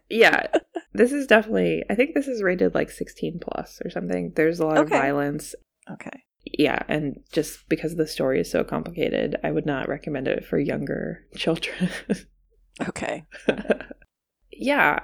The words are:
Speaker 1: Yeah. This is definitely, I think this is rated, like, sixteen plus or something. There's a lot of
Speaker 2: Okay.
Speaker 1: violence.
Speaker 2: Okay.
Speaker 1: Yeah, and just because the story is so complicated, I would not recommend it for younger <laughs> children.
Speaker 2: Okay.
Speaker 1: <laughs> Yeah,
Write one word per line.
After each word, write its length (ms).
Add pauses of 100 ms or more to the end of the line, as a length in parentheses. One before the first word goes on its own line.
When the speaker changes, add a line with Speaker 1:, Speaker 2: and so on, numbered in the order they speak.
Speaker 1:
Yeah. 380 (480)
This 180
is 140
definitely, 640
I 40
think 200
this 140
is 140
rated, 320
like, 160
sixteen 480
plus 460
or 60
something. 460
There's 240
a 60
lot 120
of 80
Speaker 2:
Okay. 100
Speaker 1:
violence. 580 (360)
Speaker 2:
Okay. 320 (360)
Speaker 1:
Yeah, 280
and 320 (140)
just 360
because 280
the 100
story 340
is 80
so 140
complicated, 800
I 80
would 160
not 220
recommend 400
it 160
for 160
younger 720
<laughs> 40
children. 560 (1000)
Speaker 2:
Okay. 360 (240)
Speaker 1:
<laughs> 80 (960)
Yeah, 520